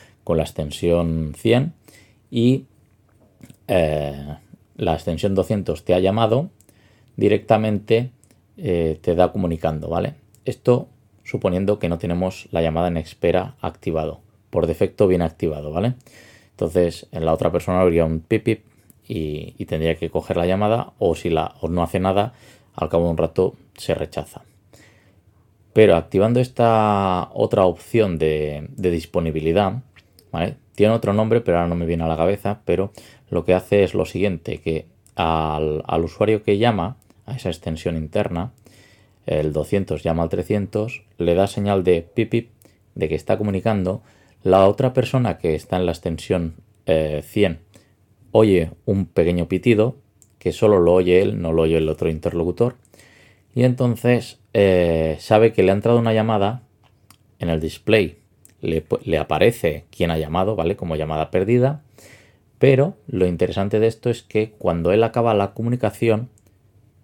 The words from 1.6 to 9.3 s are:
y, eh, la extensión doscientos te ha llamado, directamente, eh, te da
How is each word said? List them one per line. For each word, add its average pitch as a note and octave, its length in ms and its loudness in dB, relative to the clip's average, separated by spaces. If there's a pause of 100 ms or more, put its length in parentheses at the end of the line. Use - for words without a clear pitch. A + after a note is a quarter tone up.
y, B2 360 0 (1000)
eh, D2 720 -2 (400)
la E2+ 160 -2
extensión E2+ 420 -2
doscientos F#2+ 500 -2
te F2 100 0
ha F2+ 40 4
llamado, A2 520 0 (640)
directamente, A2 960 2 (480)
eh, E2+ 420 -2
te F2 140 -2
da F2 180 2